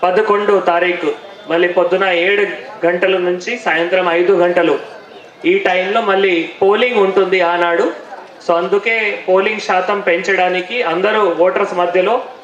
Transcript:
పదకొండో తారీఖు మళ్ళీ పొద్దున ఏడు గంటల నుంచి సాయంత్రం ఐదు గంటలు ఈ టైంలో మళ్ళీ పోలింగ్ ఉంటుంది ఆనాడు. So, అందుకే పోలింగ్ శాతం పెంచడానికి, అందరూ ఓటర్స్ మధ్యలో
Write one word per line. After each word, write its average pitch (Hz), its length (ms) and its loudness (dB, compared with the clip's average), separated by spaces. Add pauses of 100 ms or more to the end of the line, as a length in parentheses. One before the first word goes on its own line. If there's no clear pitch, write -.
పదకొండో 202 560 2
తారీఖు 175 520 0 (380)
మళ్ళీ 175 180 2
పొద్దున 180 420 2
ఏడు 185 320 2 (440)
గంటల 180 320 2
నుంచి 180 480 -4
సాయంత్రం 175 440 0
ఐదు 175 240 2
గంటలు 175 460 2 (680)
ఈ 190 140 2
టైంలో 190 420 0
మళ్ళీ 190 480 0 (120)
పోలింగ్ 226 360 2
ఉంటుంది 190 440 2
ఆనాడు. 175 500 0 (560)
So, 170 80 2
అందుకే 202 760 -2
పోలింగ్ 202 300 2
శాతం 190 400 -2
పెంచడానికి, 185 840 0
అందరూ 170 560 0
ఓటర్స్ 185 340 0
మధ్యలో 185 480 0 (220)